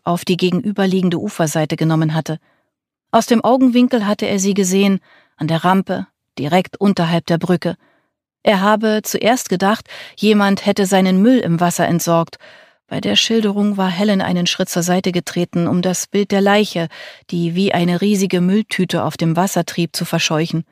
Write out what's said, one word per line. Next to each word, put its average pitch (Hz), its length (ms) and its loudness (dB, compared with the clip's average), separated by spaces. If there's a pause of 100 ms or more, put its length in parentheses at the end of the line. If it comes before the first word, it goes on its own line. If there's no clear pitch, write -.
auf 175 200 -2
die 180 120 0
gegenüberliegende 185 840 0
Uferseite 160 560 -2
genommen 160 400 0
hatte. 156 240 -4 (720)
Aus 226 160 2
dem 233 160 2
Augenwinkel 247 640 4
hatte 208 200 -2
er 202 120 -2
sie 190 160 0
gesehen, 196 460 2 (360)
an 156 120 -4
der 160 160 -2
Rampe, 190 420 0 (320)
direkt 165 420 -2
unterhalb 170 460 0
der 165 120 0
Brücke. 175 360 -2 (680)
Er 196 160 4
habe 214 420 2
zuerst - 460 -2
gedacht, 190 400 0 (280)
jemand 202 480 2
hätte 202 220 0
seinen 185 360 2
Müll 247 180 4
im 170 180 0
Wasser 175 300 0
entsorgt. 165 500 0 (520)
Bei 208 100 -6
der 202 140 -2
Schilderung 208 640 0
war 190 120 0
Helen 196 320 0
einen 175 280 -2
Schritt - 200 -2
zur 175 140 -2
Seite 180 300 0
getreten, 175 560 -2
um 175 120 0
das 180 280 -4
Bild 202 240 -2
der 196 80 2
Leiche, 196 480 0 (420)
die 170 240 -2
wie 190 180 0
eine 175 280 0
riesige 196 400 0
Mülltüte 185 640 0
auf 156 120 -6
dem 165 200 0
Wasser 180 280 0
trieb, - 300 -6
zu 180 100 -4
verscheuchen. 165 680 -2